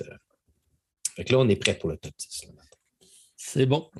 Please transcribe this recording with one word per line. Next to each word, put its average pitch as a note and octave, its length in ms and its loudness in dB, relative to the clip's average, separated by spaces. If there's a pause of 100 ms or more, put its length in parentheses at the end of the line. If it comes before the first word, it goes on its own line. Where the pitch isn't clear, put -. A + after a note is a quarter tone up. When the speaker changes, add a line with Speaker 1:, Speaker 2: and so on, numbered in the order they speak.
Speaker 1:
euh. - 20 -12 (1120)
Fait - 100 -10
que - 80 0
là, C3 60 6
on C3 100 6
est G2+ 80 6
prêt - 220 0
pour - 100 -4
le D#2 80 -4
top - 220 -14
dix, - 260 -12
là, - 60 -20
maintenant. - 120 -20 (760)
Speaker 2:
C'est - 280 0
bon. D3 220 0 (120)